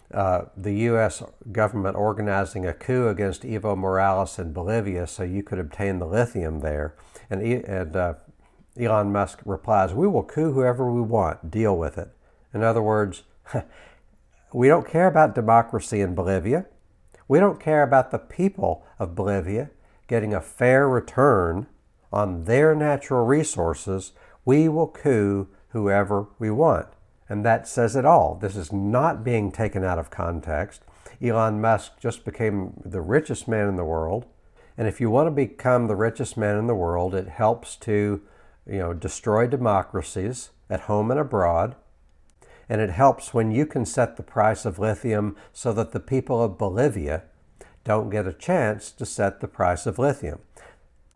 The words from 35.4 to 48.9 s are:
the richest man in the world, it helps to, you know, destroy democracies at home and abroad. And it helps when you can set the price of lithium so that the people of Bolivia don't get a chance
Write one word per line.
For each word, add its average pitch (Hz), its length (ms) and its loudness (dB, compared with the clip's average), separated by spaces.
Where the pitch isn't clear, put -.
the 104 80 0
richest 113 400 -2
man 104 220 0
in 110 100 0
the 120 80 0
world, 87 400 -2
it 92 140 -4
helps - 480 -2
to, 104 420 0
you 98 140 -6
know, 87 140 -2
destroy 107 540 0
democracies 107 1040 -2
at 101 120 -4
home 107 280 0
and 131 100 0
abroad. 101 560 0
And 107 140 -2
it 104 80 0
helps 131 440 2
when 110 180 2
you 131 140 0
can 120 200 -4
set - 320 -2
the - 60 -14
price 107 420 0
of 82 140 -4
lithium 104 560 -2
so - 200 -4
that 110 180 -2
the 107 80 -6
people 127 420 -2
of 104 160 -2
Bolivia 95 640 -2
don't 107 260 0
get 98 180 -2
a 92 60 -6
chance 110 580 -2